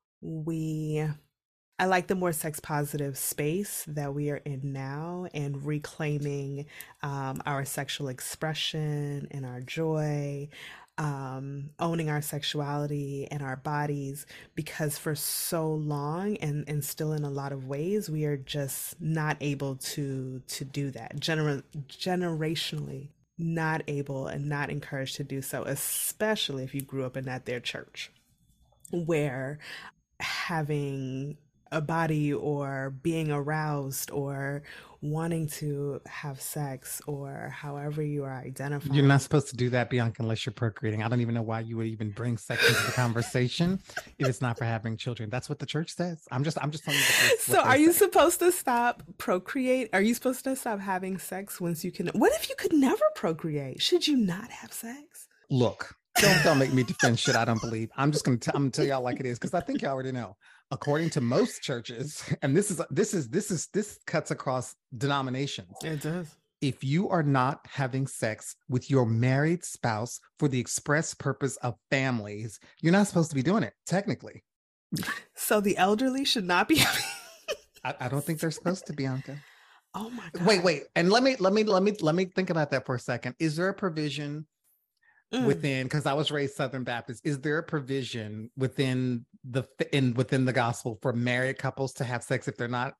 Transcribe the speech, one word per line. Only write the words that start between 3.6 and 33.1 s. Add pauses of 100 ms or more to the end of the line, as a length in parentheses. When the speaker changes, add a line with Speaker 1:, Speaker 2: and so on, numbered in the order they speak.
Speaker 1:
that
we
are
in
now
and
reclaiming, (340)
um,
our
sexual
expression
and
our
joy, (500)
um,
owning
our
sexuality
and
our
bodies, (260)
because
for
so
long
and,
and
still
in
a
lot
of
ways,
we
are
just
not
able
to,
to
do
that.
Gener-, (240)
generationally (300)
not
able
and
not
encouraged
to
do
so,
especially
if
you
grew
up
in
that
there
church (800)
where (640)
having (360)
a
body
or (120)
being